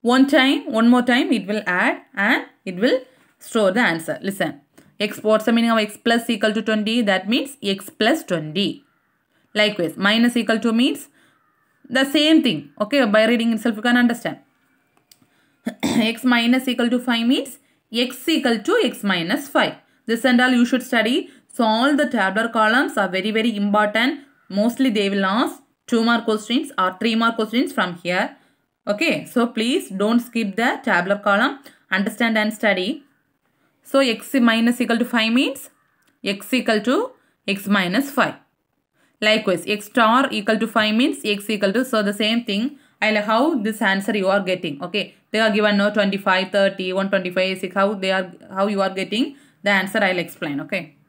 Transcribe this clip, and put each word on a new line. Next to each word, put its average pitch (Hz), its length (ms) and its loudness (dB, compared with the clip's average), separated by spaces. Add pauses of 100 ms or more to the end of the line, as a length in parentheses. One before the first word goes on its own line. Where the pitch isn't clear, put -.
One 254 260 4
time, 277 460 2
one 226 160 4
more 247 140 6
time 254 280 2
it 208 160 -2
will 208 200 -2
add 196 360 0 (120)
and 214 320 0 (180)
it 185 120 -8
will 277 240 2 (380)
store 208 320 0
the 196 100 0
answer. 165 420 -2
Listen, 185 400 -6 (360)
x, 208 240 -6
what's 214 220 2
the 233 80 2
meaning 233 180 2
of 226 80 2
x 208 200 -4
plus 233 320 0
equal 214 240 0
to 220 80 -2
twenty? 220 400 0
That 196 260 0
means 262 340 -2
x 196 280 -6
plus 262 340 0
twenty. 160 600 -4 (720)
Likewise, 208 420 0
minus 226 400 2
equal 226 240 0
to 233 120 0
means 240 360 0 (800)
the 262 160 0
same 311 380 4
thing. 160 280 -2 (100)
Okay, 247 240 2
by 214 220 4
reading 226 260 2
itself 220 240 -2
you 214 60 -12
can 240 140 2
understand. 233 420 0 (1300)
<clears throat> - 160 -10
X 233 420 0
minus 247 440 2
equal 240 200 0
to 247 100 2
five 233 280 -2
means 277 320 -2 (340)
x 247 360 -4
equal 247 320 0
to 453 220 0
x 247 200 -2
minus 185 460 -2
five. 226 260 0 (320)
This 226 180 -2
and 247 160 4
all 254 100 4
you 247 140 4
should 247 180 0
study. 247 460 -2 (240)
So 240 120 0
all 233 320 2
the 294 100 2
tabular 214 420 0
columns 233 480 2
are 196 120 0
very, 190 220 -2
very 220 260 0
important. 208 640 0 (280)
Mostly 233 400 0
they 202 220 0
will 196 140 0
ask 226 360 -2 (260)
two 226 180 0
mark 226 200 2
questions 233 540 -2
or 185 200 0
three 226 160 0
mark 226 220 0
questions 226 360 -2
from 175 240 -4
here. 185 400 -4 (500)
Okay, 247 400 -2
so 233 220 0
please 240 420 -2
don't 208 300 0
skip 226 360 -6
the 233 260 -2
tabular 190 360 0
column. 208 400 0 (320)
Understand 220 480 -2
and 214 160 -2
study. 202 480 -2 (800)
So - 160 0
x 240 360 0
minus 233 460 2
equal 233 180 0
to 240 60 0
five 226 280 -2
means 330 360 -2 (560)
x 202 300 -6
equal 233 280 0
to 320 280 0 (360)
x 196 200 -4
minus 202 440 0
five. 180 260 -2 (840)
Likewise, 214 460 0
x 208 200 -4
star 240 440 2
equal 214 280 0
to 226 80 -2
five 214 280 0
means 269 280 0
x 208 280 -4
equal 202 240 0
to, 247 100 0
so 220 180 -2
the 202 120 -2
same 226 300 -2
thing. 220 340 -4 (240)
I'll 214 200 2
how 233 340 2
this 214 260 -4
answer 196 340 0
you 190 120 0
are 196 120 2
getting. 180 420 -4
Okay, 180 320 -8 (160)
they 214 100 -2
are 226 100 2
given 208 280 2
no 202 120 2
twenty-five, 196 640 0
thirty, 190 400 0
one 196 160 -2
twenty-five, 190 500 -2
six, 185 160 -8
how 202 200 0
they 190 180 -2
are, 185 200 -2 (180)
how 196 160 -2
you 202 160 -2
are 190 80 0
getting 190 460 -4 (260)
the 202 80 0
answer 196 280 0
I'll 185 200 0
explain. 160 420 -6
Okay. 160 360 -8 (120)